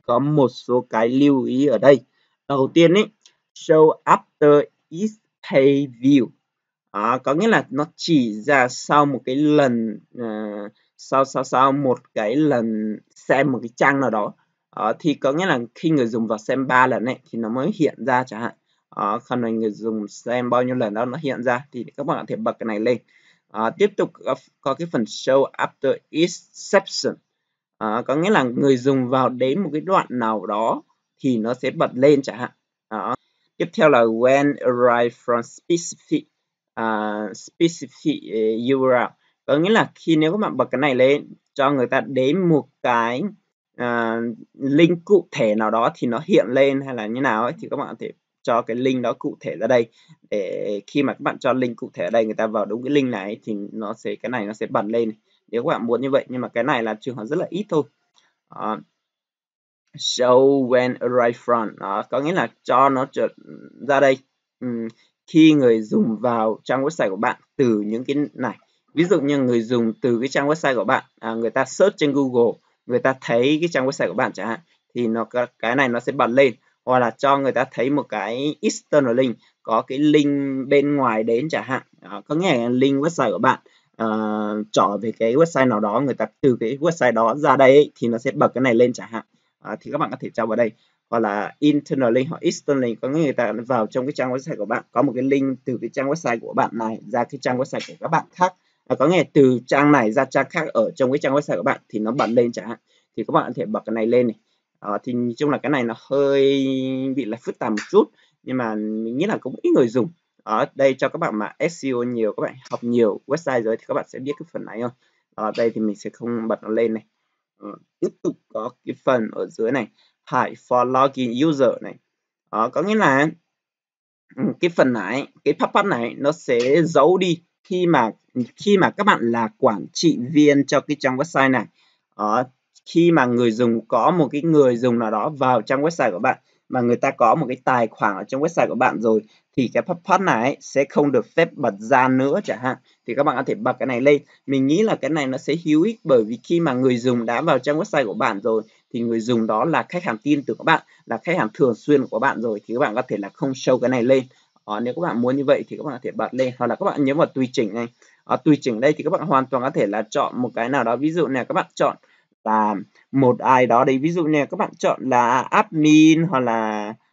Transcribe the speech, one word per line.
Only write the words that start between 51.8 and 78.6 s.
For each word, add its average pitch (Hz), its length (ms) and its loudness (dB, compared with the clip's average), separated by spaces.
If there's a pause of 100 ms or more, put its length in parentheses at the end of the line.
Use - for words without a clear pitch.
thể 90 100 -6
ở 90 60 -4
đây, 113 140 2
người 107 100 -4
ta 110 120 -2
vào 107 180 -2
đúng 110 180 -6
cái 127 80 -6
link 143 180 2
này 104 360 -6
thì 110 100 -8 (180)
nó 107 220 -8
sẽ, 104 200 -10
cái - 160 -10
này 117 160 -6
nó 107 60 -8
sẽ 110 140 -8
bật 110 180 -4
lên. 113 280 -2 (360)
Nếu 117 140 -4
các 147 60 -4
bạn 117 180 -2
muốn 117 140 0
như 135 100 -4
vậy, 135 180 0
nhưng 127 120 -8
mà 117 80 -8
cái 117 160 -4
này 131 180 -2
là 110 180 -4
trường 117 160 -10
hợp 107 80 -10
rất 120 140 -4
là 123 120 -4
ít 196 180 -8
thôi. 151 140 0 (720)
Đó. 104 240 -6 (1200)
Show 127 720 4
when 127 320 2
arrive 123 440 0
from. 117 320 -2
Đó, 98 340 -6
có 127 100 -2
nghĩa 151 120 -2
là 131 160 -2 (140)
cho 131 260 4
nó 135 240 0
trở 120 160 -2 (600)
ra 139 120 2
đây. 135 180 4 (420)
Ừm, 117 280 -6 (380)
khi 160 260 6
người 120 300 4
dùng 113 380 0
vào 110 440 -2
trang 131 200 -2
website 143 260 -2
của 95 60 -6
bạn 120 240 -2 (160)
từ 117 240 2
những 107 240 -6
cái 139 120 -4 (180)
này. 120 240 -6 (360)
Ví 160 100 0
dụ 180 160 2
như 139 180 0
người 120 240 2
dùng 117 380 0
từ 120 200 0
cái 135 80 -4
trang 143 200 -2
website 156 260 0
của 101 100 -2
bạn, 127 200 0 (160)
à, 113 140 -6
người 113 160 -4
ta 131 140 0
search 202 320 0
trên 147 160 0
Google, 123 400 2 (340)
người 120 120 -2
ta 131 220 0
thấy 135 400 2
cái 170 120 0
trang 131 140 0
website 135 220 -4
của 87 60 -8
bạn 107 180 -2
chẳng 92 160 -8
hạn, 143 120 -8 (340)
thì 120 120 -2
nó 113 180 -2
có, 123 220 -4 (120)
cái 117 180 -2
này 135 120 2
nó 117 120 -2
sẽ 135 120 -4
bật 131 140 0
lên. 127 280 2 (300)
Hoặc 127 140 2
là 123 120 2
cho 139 280 2
người 135 140 -2
ta 123 200 0
thấy 127 180 -2
một 143 120 0
cái 117 600 -6